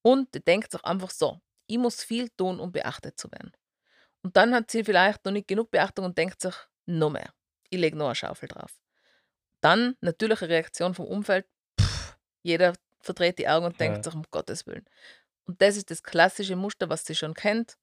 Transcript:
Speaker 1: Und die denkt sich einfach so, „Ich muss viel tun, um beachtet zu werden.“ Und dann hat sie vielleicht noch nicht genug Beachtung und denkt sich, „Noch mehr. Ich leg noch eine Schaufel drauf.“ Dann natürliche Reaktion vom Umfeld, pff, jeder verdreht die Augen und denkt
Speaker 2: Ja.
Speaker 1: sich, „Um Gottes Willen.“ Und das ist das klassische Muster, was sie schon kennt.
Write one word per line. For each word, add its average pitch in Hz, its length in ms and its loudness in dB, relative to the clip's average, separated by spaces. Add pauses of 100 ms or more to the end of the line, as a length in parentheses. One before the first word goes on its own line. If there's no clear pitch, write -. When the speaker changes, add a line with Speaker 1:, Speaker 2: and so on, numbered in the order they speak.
Speaker 1:
Und 262 320 4
die - 100 -10
denkt 196 280 4
sich - 120 -12
einfach 185 280 -4
so, 151 300 -2 (260)
„Ich 220 100 -4
muss 240 260 -2
viel 233 260 -4
tun, 185 300 -4
um 180 120 -8
beachtet - 480 -8
zu - 120 -14
werden.“ - 200 -18 (720)
Und 185 140 2
dann 226 180 8
hat 233 160 0
sie 226 120 0
vielleicht 196 420 4
noch 196 80 -2
nicht 208 140 -4
genug 220 240 -2
Beachtung 190 340 0
und 180 120 -4
denkt 180 240 -2
sich, 185 140 -6 (320)
„Noch 160 240 0
mehr. - 220 -10 (360)
Ich 185 100 -6
leg 160 160 2
noch 151 120 -2
eine 120 80 -2
Schaufel - 340 -10
drauf.“ - 300 -16 (840)
Dann 226 400 6
natürliche 190 480 -2
Reaktion 170 460 0
vom 180 120 -10
Umfeld, 196 400 -2 (340)
pff, - 360 0 (260)
jeder 170 300 4 (280)
verdreht 180 380 0
die - 100 0
Augen 165 180 4
und 170 140 -4
denkt 107 220 0
Speaker 2:
Ja. - 20 -8
Speaker 1:
sich, 160 100 -6
„Um 156 160 -8
Gottes - 360 -6
Willen.“ - 180 -12 (600)
Und 180 160 -12
das 202 160 -4
ist 202 140 -12
das 165 120 -12
klassische 190 540 2
Muster, 190 320 -6
was 160 160 -4
sie 185 100 -8
schon 160 200 -6
kennt. 226 480 -2